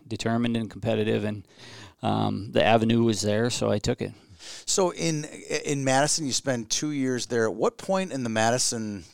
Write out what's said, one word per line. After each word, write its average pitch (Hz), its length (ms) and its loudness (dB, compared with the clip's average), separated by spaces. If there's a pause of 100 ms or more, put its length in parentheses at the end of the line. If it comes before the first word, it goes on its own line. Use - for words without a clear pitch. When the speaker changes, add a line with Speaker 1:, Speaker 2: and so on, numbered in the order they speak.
Speaker 1:
determined 117 500 -2
and 113 140 -4
competitive, 110 540 0
and, 104 220 -6 (560)
um, 107 500 0
the - 120 4
avenue 113 400 4
was 107 180 2
there, 107 260 2
so 110 220 0
I 104 80 2
took - 240 -2
it. 101 100 -6 (540)
Speaker 2:
So 180 260 2
in, 160 320 -2 (400)
in 139 200 -2
Madison, 143 420 2
you 123 60 -2
spend 120 360 -2
two - 220 -2
years 131 360 -2
there. 120 180 2
At 104 100 2
what - 240 -2
point 190 340 -2
in 135 120 -4
the 117 40 -2
Madison 110 840 2